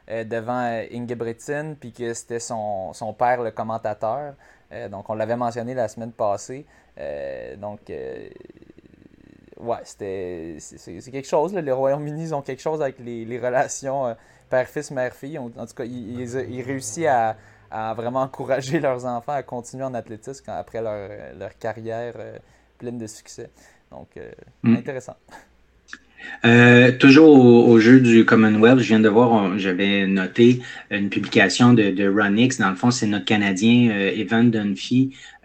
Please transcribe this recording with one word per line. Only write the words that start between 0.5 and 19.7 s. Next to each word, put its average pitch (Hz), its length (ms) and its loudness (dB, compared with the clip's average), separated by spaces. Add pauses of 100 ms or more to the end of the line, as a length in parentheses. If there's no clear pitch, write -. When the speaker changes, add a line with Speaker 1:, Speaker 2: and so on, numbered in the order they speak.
Speaker 1:
euh, 117 220 -6 (100)
Ingebrigtsen, 120 840 -10
puis 127 160 -20
que 117 220 -8
c'était 117 260 -10
son, 104 540 -10
son 110 200 -12
père 123 280 0
le 113 80 -6
commentateur. 113 840 -8 (360)
Euh, 104 180 -14
donc, 101 200 -14
on 110 60 -8
l'avait 110 200 -4
mentionné 120 380 -6
la 123 140 -4
semaine 117 240 -14
passée. 117 560 -6 (320)
Euh, 67 560 -12
donc, 104 340 -16
euh, 65 380 -14 (1300)
ouais, 117 240 -6
c'était, 90 760 -10
c'est, - 180 -20
c'est, 90 240 -18
c'est 123 100 -20
quelque 135 160 -12
chose, 165 240 -2
là. 196 100 -6
Le 139 120 -4
Royaume-Uni, 147 520 -4
ils 160 100 -6
ont 139 80 -8
quelque 131 180 -12
chose 156 180 -6
avec 135 240 -6
les, 117 220 -12
les 117 140 -10
relations, 131 640 -4
euh, 117 80 -6 (380)
père-fils, 131 400 -4
mère-fille. 135 480 -8
On, 120 180 -14
en 117 80 -14
tout - 100 -20
cas, 131 100 -10
ils, 123 360 -12
ils, 123 300 -8
ils 123 100 -10
réussissent 135 440 -8
à, 113 320 0 (340)
à 110 240 -8
vraiment 120 260 -6
encourager 131 580 -4
leurs 131 260 -4
enfants 123 280 -8
à 135 100 -6
continuer 127 400 -14